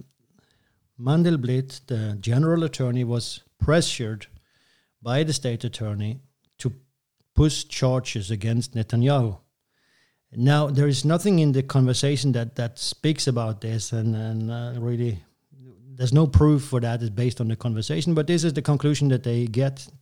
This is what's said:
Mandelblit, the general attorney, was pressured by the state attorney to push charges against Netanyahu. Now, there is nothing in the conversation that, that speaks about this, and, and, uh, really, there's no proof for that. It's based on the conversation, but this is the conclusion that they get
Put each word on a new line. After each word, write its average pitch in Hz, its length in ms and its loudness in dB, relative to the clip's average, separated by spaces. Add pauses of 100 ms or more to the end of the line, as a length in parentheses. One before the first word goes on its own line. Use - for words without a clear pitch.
(1000)
Mandelblit, 135 880 0
the 107 340 -4
general 156 440 2
attorney, 123 400 -2
was 117 360 -4 (200)
pressured 120 680 0 (760)
by 127 220 0
the 156 100 0
state 120 300 -4
attorney 107 580 -6 (380)
to - 140 -4 (600)
push 151 300 4
charges 120 680 -2
against 113 420 -2
Netanyahu. 117 640 0 (920)
Now, 143 340 2
there 147 220 2
is 135 160 0
nothing 170 340 2
in 147 140 4
the 131 100 2
conversation 135 720 2
that, 117 240 -4
that 117 220 -6
speaks - 500 -2
about 113 320 -2
this, 110 320 -4
and, 113 220 0
and, 110 360 -4
uh, 120 260 -8
really, 117 460 -4 (720)
there's 123 180 -2
no 151 140 6
proof 147 380 4
for 123 160 -2
that. 117 200 0
It's 117 100 -4
based 120 300 -2
on 113 80 -2
the 110 80 -2
conversation, 135 560 -2
but 151 140 0
this 170 180 2
is 165 80 0
the 143 80 -4
conclusion 143 480 2
that 127 140 2
they 120 240 0
get 135 400 -2 (160)